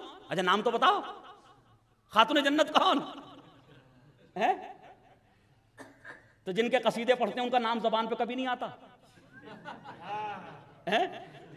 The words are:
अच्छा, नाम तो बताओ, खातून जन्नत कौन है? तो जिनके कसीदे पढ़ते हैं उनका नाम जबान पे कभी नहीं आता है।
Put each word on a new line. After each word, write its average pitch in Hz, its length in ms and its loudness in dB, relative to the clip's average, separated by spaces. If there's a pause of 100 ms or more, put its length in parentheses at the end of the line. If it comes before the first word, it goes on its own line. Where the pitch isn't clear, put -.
(300)
अच्छा, 175 120 -2
नाम 190 200 2
तो 233 80 2
बताओ, 294 300 4 (1120)
खातून 277 300 4
जन्नत 302 360 4
कौन - 340 2 (1300)
है? 277 380 -2 (1700)
तो 185 60 -6
जिनके 233 260 2
कसीदे 233 360 2
पढ़ते 240 260 -2
हैं 247 40 -2
उनका 247 140 2
नाम 226 220 0
जबान 220 260 2
पे 226 100 -4
कभी 240 200 -4
नहीं 254 100 -4
आता 247 200 -4 (2250)
है। 240 420 -2 (260)